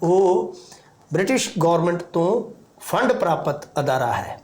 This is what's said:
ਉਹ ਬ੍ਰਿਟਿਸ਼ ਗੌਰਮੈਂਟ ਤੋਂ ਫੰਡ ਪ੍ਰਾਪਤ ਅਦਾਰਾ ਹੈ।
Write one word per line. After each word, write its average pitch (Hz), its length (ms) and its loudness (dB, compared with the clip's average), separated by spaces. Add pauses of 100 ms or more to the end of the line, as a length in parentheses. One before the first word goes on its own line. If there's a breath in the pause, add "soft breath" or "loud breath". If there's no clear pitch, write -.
ਉਹ 185 540 2 (560 loud breath)
ਬ੍ਰਿਟਿਸ਼ 196 460 0
ਗੌਰਮੈਂਟ 170 440 2
ਤੋਂ 185 580 -2 (200)
ਫੰਡ 247 320 0
ਪ੍ਰਾਪਤ 156 640 -2
ਅਦਾਰਾ 131 340 0
ਹੈ। - 320 -8